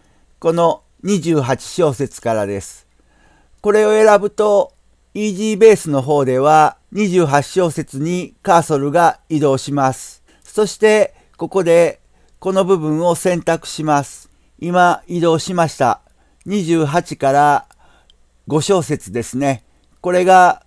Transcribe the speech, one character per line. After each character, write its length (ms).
こ 120
の 300
二 160
十 200
八 220
小 300
節 280
か 140
ら 120
で 140
す。 280
こ 100
れ 160
を 40
選 300
ぶ 100
と、 440
イ 140
ー 60
ジ 80
ー 40
ベ 140
ー 40
ス 140
の 100
方 240
で 140
は、 400
二 180
十 180
八 200
小 240
節 300
に 420
カ 180
ー 20
ソ 160
ル 120
が 380
移 120
動 180
し 140
ま 200
す。 300
そ 220
し 140
て、 360
こ 140
こ 140
で、 360
こ 140
の 120
部 140
分 240
を 120
選 280
択 260
し 160
ま 200
す。 260
今、 480
移 140
動 180
し 140
ま 160
し 80
た。 240
二 180
十 220
八 300
か 160
ら 340
五 120
小 220
節 300
で 100
す 140
ね。 280
こ 120
れ 120
が、 420